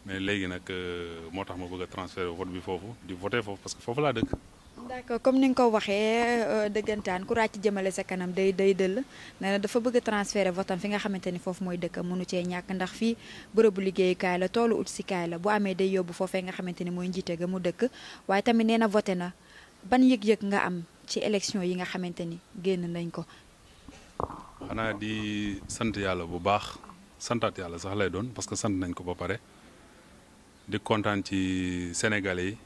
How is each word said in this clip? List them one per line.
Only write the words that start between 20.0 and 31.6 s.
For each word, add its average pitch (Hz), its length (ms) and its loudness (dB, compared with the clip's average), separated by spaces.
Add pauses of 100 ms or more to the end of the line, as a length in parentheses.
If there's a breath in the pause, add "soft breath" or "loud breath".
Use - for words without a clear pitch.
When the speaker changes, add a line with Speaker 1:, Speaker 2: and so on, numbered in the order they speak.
Speaker 2:
yëg-yëg 214 420 6
nga 202 220 2
am 175 180 -4 (240)
ci - 100 -2
élection 202 440 0
yi 180 120 0
nga 180 100 -4
xamante 180 400 -6
ni 170 140 -8 (240)
génn 180 240 0
nañ 170 240 -4
ko? 170 140 -8 (1400 loud breath)
Speaker 1:
Xanaa 110 260 -2
di 104 760 -4
sant 113 280 -2
yàlla 92 300 -2
bu 87 140 -6
baax, 98 380 0 (400)
santaat 113 400 -2
yàlla 85 200 -8
sax 98 180 -6
lay 98 140 2
doon 95 240 -4
parce - 140 -8
que 101 80 -6
sant 110 140 -2
nañ 90 240 -2
ko - 100 -10
ba 90 100 -4
pare. 90 240 -4 (1300 loud breath)
Di 104 120 -4
kontaan 104 440 0
ci 92 680 -2